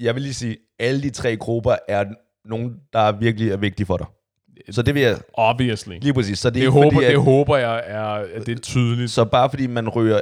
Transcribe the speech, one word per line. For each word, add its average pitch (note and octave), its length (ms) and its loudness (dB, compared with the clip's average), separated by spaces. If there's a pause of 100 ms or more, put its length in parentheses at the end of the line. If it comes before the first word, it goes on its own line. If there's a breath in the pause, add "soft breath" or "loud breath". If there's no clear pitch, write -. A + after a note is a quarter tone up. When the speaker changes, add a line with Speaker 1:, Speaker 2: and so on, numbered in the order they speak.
Speaker 1:
jeg A#2 140 0
vil C3+ 80 -6
lige C#3 100 -8
sige, A#2 240 -6 (220)
alle C3 240 -2
de C#3+ 60 -4
tre A#2 280 -4
grupper A#2 380 -2 (120)
er G2+ 180 0 (400)
nogen, A#2 300 -8 (180)
der G#2+ 180 2
virkelig A2 380 0
er G2 80 -2
vigtige G2+ 300 -2
for F2+ 100 -2
dig. D#2+ 80 -6 (680)
Så A2+ 100 -2
det C#3 140 2
vil C#3+ 80 2
jeg A2 140 2 (160)
Speaker 2:
Obviously. A#2 680 0
Speaker 1:
Lige C#3+ 120 0
præcis. G2+ 260 0
Så B2 100 2
det A#2 60 -4
er B2+ 40 -2
Speaker 2:
Det C3 80 4
Speaker 1:
ikke C3 40 4
Speaker 2:
håber, C#3+ 200 8
Speaker 1:
fordi, C#3+ 140 4
at B2 60 4
Speaker 2:
det C#3+ 100 4
håber C#3+ 360 4
jeg, A#2 280 -2
er, G#2+ 180 -6
at G#2 420 -6
det A#2 120 -6
er - 40 -14
tydeligt. A#2+ 500 0
Speaker 1:
Så A#2+ 140 2
bare B2 240 2
fordi C3+ 180 -4
man A#2+ 220 -4
ryger A2 320 2